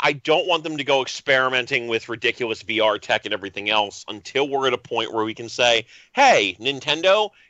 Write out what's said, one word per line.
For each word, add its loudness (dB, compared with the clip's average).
I 2
don't 0
want 0
them -6
to -6
go 2
experimenting 0
with -2
ridiculous -4
V -4
R 2
tech -2
and -6
everything -6
else -2
until -4
we're -2
at 2
a -2
point -4
where 0
we -6
can -12
say, 2
"Hey, 4
Nintendo, 0